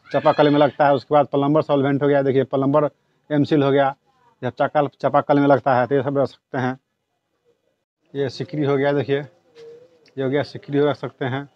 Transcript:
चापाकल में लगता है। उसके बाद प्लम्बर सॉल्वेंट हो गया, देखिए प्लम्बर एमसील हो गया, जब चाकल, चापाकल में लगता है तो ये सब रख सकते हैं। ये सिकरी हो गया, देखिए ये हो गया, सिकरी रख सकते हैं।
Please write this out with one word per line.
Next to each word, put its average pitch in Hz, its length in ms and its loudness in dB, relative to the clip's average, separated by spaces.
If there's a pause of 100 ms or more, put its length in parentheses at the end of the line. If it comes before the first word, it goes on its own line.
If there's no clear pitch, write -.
(140)
चापाकल 147 360 2
में 143 100 4
लगता 147 260 2
है। 143 80 4
उसके 139 220 -2
बाद 143 100 4
प्लम्बर 147 360 0
सॉल्वेंट 143 420 -2
हो 143 40 2
गया, 139 140 2
देखिए 135 220 0
प्लम्बर 139 460 0 (420)
एमसील 147 320 2
हो 139 80 2
गया, 139 240 0 (480)
जब 123 60 -6
चाकल, 139 400 -2 (120)
चापाकल 143 380 0
में 143 80 2
लगता 131 280 2
है 123 120 0
तो 143 80 -2
ये 135 80 0
सब 139 140 -4
रख 135 100 0
सकते - 300 -14
हैं। 127 220 -4 (1400)
ये 139 140 -4
सिकरी 147 340 -6
हो 139 140 0
गया, 143 140 0
देखिए 139 280 -2 (1000)
ये 135 60 -4
हो 131 60 -4
गया, 139 140 -2
सिकरी 143 360 -6
रख 143 160 2
सकते 139 300 -10
हैं। 135 300 -6